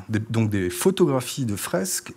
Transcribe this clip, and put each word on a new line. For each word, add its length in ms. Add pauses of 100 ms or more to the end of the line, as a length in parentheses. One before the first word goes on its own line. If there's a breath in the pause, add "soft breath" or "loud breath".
des, 100
donc 300
des 200
photographies 760
de 100
fresques 600